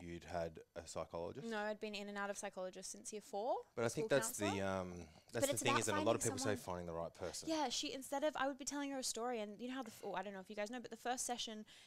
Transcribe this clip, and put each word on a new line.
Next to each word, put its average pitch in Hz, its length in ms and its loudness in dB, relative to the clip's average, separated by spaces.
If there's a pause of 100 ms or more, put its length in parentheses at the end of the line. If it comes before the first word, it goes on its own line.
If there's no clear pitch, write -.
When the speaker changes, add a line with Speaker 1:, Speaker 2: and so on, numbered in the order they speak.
Speaker 1:
you'd 85 240 -8
had 82 360 -2 (140)
a 82 140 -6
psychologist? 87 580 -4
Speaker 2:
No, 226 120 -2
I'd 208 200 -2
been 214 160 -4
in 202 140 -6
and 202 80 -6
out 202 140 0
of 196 80 -4
psychologists 185 520 -4
since 202 220 -10
year 208 80 -4
four, 220 360 0 (200)
Speaker 1:
But 120 80 4
I 120 40 6
Speaker 2:
school 151 200 0
Speaker 1:
think - 20 0
that's 226 280 6
the, 101 80 2
Speaker 2:
counsellor. 98 200 4
Speaker 1:
um, 95 260 2 (380)
that's - 20 -20
Speaker 2:
But 117 100 2
Speaker 1:
the - 80 6
Speaker 2:
it's - 120 0
Speaker 1:
thing, 127 100 6
Speaker 2:
about 117 100 6
Speaker 1:
isn't 104 120 4
it? 101 60 4
A 104 40 4
lot 113 120 8
of 101 60 -2
Speaker 2:
finding 113 160 2
Speaker 1:
people - 0 -
say 107 180 4
Speaker 2:
someone - 0 -
Speaker 1:
finding 90 300 -2
the 85 80 -4
right 82 200 -2
person. - 360 -4
Speaker 2:
Yeah, 311 180 2
she, 285 240 -2
instead 277 320 0
of, 311 100 4
I 269 140 4
would 277 100 -2
be 285 60 -8
telling 277 280 -2
her 269 60 -2
a 254 60 0
story, 233 360 0
and 208 200 -4
you 240 80 -2
know 254 60 -2
how 269 80 -2
the 220 80 -8
f-, - 120 -12
oh, 202 120 -2
I 185 80 0
don't 202 100 -6
know 190 80 -6
if 190 80 -10
you 214 80 -10
guys 208 140 0
know, 247 100 -4
but 220 100 -8
the 226 60 -8
first 240 300 0
session 226 400 -4 (200)